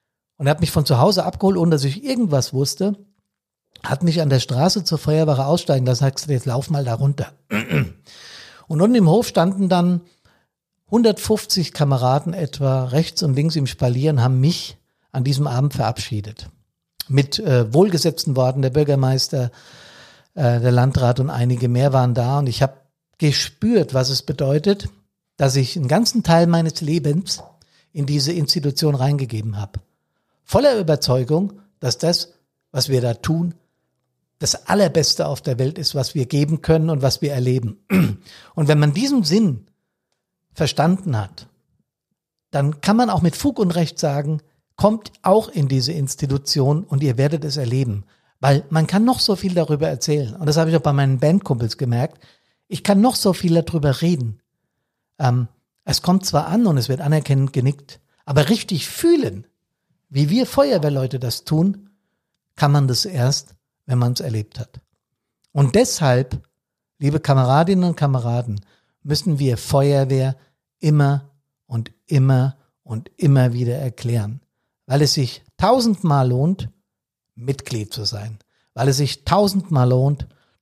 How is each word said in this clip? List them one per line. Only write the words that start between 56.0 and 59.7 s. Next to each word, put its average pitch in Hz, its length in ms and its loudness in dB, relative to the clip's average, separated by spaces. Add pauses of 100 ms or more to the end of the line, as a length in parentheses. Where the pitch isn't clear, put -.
kommt 190 240 2
zwar 156 220 0
an 214 200 2
und 151 100 2
es 117 120 -2
wird 131 120 -2
anerkennend 139 520 0
genickt, - 460 -4 (260)
aber 147 240 2
richtig 208 380 -2
fühlen, 269 600 0 (640)